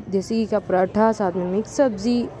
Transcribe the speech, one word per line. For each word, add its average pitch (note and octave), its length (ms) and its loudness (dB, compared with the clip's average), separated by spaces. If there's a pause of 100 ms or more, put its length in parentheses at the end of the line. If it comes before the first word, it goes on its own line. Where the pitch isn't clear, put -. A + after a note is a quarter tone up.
(100)
देसी F#3+ 240 -2
घी A3+ 120 0
का G3+ 140 0
पराठा, F#3+ 520 2
साथ G#3 200 -2
में F3+ 200 -2
मिक्स G#3+ 240 -4
सब्ज़ी A#3+ 480 2 (160)